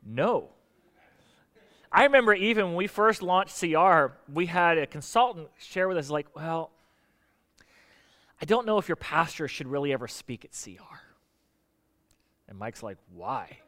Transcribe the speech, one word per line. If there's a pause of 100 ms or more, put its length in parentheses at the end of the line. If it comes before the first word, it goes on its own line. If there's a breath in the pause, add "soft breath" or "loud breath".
No. (1400 soft breath)
I
remember
even
when
we
first
launched
C
R, (180)
we
had
a
consultant (120)
share
with
us,
like,
"Well, (1700 soft breath)
I
don't
know
if
your
pastor
should
really
ever
speak
at
C
R." (1500)
And
Mike's
like, (180)
"Why?"